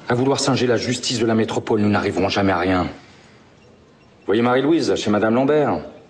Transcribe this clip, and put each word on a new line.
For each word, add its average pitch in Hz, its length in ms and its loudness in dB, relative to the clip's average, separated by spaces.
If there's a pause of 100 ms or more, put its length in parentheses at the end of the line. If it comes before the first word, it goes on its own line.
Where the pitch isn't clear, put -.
À 123 60 -2
vouloir 131 280 2
singer 123 260 0
la 117 80 2
justice 117 440 -4
de 117 60 0
la 113 100 2
métropole, 110 440 -2
nous 104 100 2
n'arriverons 98 380 0
jamais 98 240 0
à 90 80 0
rien. 90 300 0 (1400)
Voyez 107 160 2
Marie-Louise, 127 540 2
chez - 140 -4
Madame 104 260 2
Lambert. 139 440 2 (300)